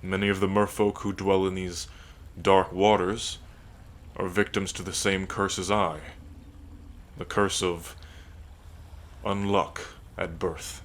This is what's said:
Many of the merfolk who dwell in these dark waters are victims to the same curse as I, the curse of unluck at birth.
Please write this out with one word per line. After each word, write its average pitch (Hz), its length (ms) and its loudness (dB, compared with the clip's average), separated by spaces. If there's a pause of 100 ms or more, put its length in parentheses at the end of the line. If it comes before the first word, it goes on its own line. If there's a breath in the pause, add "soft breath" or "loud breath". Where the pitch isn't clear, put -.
Many 95 260 0
of 101 100 4
the 98 80 2
merfolk 101 520 2
who 101 140 -6
dwell 95 340 2
in 92 80 0
these 92 340 -6 (520 loud breath)
dark 95 320 6
waters 101 640 4 (800 loud breath)
are 95 120 -4
victims 98 460 0
to - 80 -10
the 90 100 -6
same 95 340 0
curse 98 320 -2
as 92 120 -4
I, 95 280 2 (1160)
the - 80 -8
curse 98 380 2
of 87 340 -2 (1300 loud breath)
unluck 101 560 0 (360)
at 82 220 -6
birth. 82 460 -6